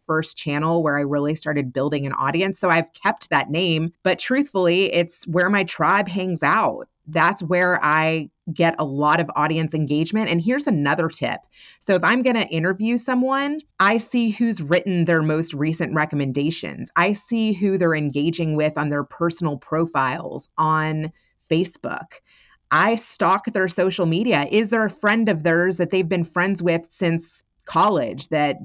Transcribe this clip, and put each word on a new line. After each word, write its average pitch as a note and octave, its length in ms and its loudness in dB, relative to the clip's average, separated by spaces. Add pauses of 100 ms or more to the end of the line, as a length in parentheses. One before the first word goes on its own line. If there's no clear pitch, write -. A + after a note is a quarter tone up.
first D#3 300 -2
channel D#3+ 480 0
where C#3+ 120 0
I D3 40 0
really D3 340 0
started C#3+ 380 -4
building C#3 340 -2
an C3+ 60 -6
audience. E3+ 480 -2
So F3+ 100 2
I've E3 220 0
kept - 380 -4
that C#3 200 0
name. E3 420 -2 (120)
But F#3 160 0
truthfully, F#3+ 720 2
it's - 340 -2
where F3 240 2
my G3+ 140 2
tribe F#3 420 0
hangs F#3 380 -4
out. F3 420 0 (220)
That's E3+ 340 0
where F3+ 420 2
I D#3 460 0 (220)
get E3 260 2
a D#3 60 -2
lot D3 340 2
of D#3+ 160 0
audience D#3 400 0
engagement. D#3 560 0
And E3+ 100 2
here's B3+ 280 0
another D#3 400 2
tip. - 320 -6 (400)
So G3+ 140 2
if F3+ 100 2
I'm A#3+ 180 2
gonna A#3 200 2
interview F#3+ 540 0
someone, C4 640 0 (200)
I G#3 180 4
see A#3 320 0
who's G#3+ 320 -2
written F3 420 0
their E3 160 2
most D#3 320 -2
recent D#3 420 -2
recommendations. C#3+ 1000 -2
I F#3+ 200 2
see A3 400 -2
who F#3+ 220 0
they're E3+ 200 2
engaging D3+ 580 0
with D3+ 240 0
on D3 120 -2
their C#3+ 120 -2
personal E3 540 -2
profiles, D3+ 1000 -4
on D#3 540 0 (400)
Facebook. - 640 -4 (560)
I F#3+ 260 4
stalk G3 500 -2
their F#3+ 220 0
social F3+ 380 0
media. E3 440 0
Is G#3+ 200 2
there A3+ 140 2
a G3+ 60 -2
friend A3 380 0
of E3 140 0
theirs F3 340 2
that E3+ 140 -2
they've F#3 180 2
been F3 160 0
friends F3+ 380 -2
with E3 280 0
since E3 540 -4 (220)
college D3 600 0
that D3 360 0